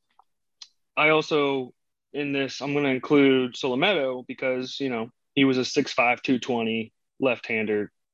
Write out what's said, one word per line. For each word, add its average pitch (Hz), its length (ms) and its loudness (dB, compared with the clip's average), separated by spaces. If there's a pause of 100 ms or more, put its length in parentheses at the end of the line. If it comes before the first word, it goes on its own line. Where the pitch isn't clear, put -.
(960)
I 151 140 2
also, 143 640 0 (400)
in 143 200 -6
this, 135 280 -4
I'm 143 140 -4
gonna 143 140 0
include 131 680 4
Solometo 131 720 -2
because, 127 540 -6
you 139 80 -4
know, 120 220 -6 (260)
he 139 80 6
was 131 120 4
a 127 80 0
six - 280 -2
five, 120 280 2
two 127 200 0
twenty 113 520 -4 (280)
left-hander 110 720 -2 (200)